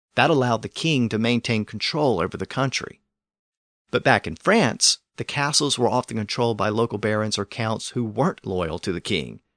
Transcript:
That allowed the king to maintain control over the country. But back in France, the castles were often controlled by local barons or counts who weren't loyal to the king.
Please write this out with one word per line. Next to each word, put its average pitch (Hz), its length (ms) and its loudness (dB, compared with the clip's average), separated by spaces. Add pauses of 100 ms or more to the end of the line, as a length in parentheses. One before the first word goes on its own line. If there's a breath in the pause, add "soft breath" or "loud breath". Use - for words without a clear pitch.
(140)
That 123 140 6
allowed 123 340 4
the 107 60 -6
king 139 400 0
to 107 100 0
maintain 117 460 2
control 117 560 0
over 85 160 -2
the 85 80 -4
country. - 560 -4 (920)
But - 140 0
back 123 220 4
in 80 100 -8
France, 180 600 2 (180)
the 127 80 -6
castles 143 540 -2
were 120 100 4
often 117 300 -2
controlled 113 400 -2
by 98 100 0
local 110 300 0
barons 107 400 -2
or 101 80 -4
counts 113 440 -4
who 123 140 -4
weren't 123 400 -2
loyal 90 360 -2
to 98 120 -4
the 85 80 -4
king. 65 400 -4 (160)